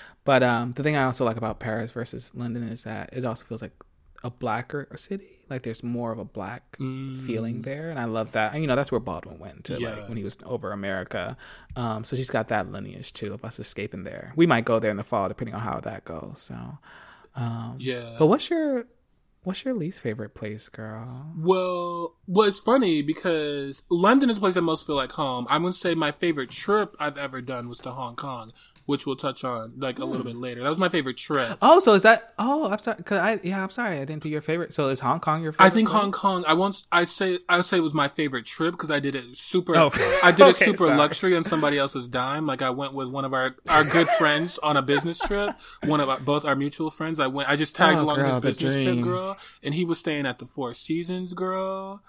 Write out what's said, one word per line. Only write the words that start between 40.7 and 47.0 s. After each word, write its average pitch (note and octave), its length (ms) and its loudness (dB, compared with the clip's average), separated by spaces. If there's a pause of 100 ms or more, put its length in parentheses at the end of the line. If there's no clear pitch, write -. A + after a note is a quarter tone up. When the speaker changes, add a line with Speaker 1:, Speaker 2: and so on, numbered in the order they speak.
Speaker 1:
sorry. C3 120 6
Speaker 2:
luxury D#3+ 380 4
on E3 80 2
somebody D3+ 340 0
else's C3 280 -2
dime. C3 400 -4
Like, E3+ 160 -2
I C3 80 2
went C3+ 220 -4
with C3+ 160 -6
one C3+ 160 -4
of C3 100 -4
our, C3 220 0 (120)
our D#3 140 6
good D#3+ 260 4
Speaker 1:
<laughs> E3+ 120 2
Speaker 2:
friends D#3 380 2
on D3+ 180 2
a C3+ 60 2
business C#3+ 360 0
trip. G3+ 380 -2 (280)
One D3 160 2
of C3+ 80 2
our, C3 120 0
both C#3+ 240 0
our C#3+ 100 2
mutual C#3+ 360 -4
friends. D#3+ 280 -6